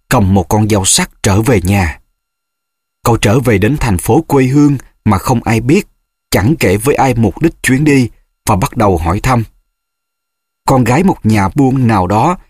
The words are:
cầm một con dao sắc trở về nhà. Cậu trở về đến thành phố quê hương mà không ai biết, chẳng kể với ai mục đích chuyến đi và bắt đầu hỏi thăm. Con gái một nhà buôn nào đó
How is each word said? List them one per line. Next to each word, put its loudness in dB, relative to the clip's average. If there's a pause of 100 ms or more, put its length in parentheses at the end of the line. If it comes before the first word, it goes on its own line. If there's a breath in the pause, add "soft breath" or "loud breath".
cầm 2
một 0
con 0
dao 0
sắc -2 (120)
trở 2
về 0
nhà. -2 (1040)
Cậu 0
trở 0
về 0
đến 0
thành -2
phố 0
quê 2
hương 2 (280 loud breath)
mà 0
không -4
ai -2
biết, 0 (420)
chẳng 0
kể 0
với -2
ai 0
mục -2
đích -2
chuyến 0
đi 2 (360)
và 2
bắt -4
đầu 0
hỏi -4
thăm. 0 (1200)
Con 2
gái 0
một 0
nhà 0
buôn 0
nào 0
đó 0 (120 soft breath)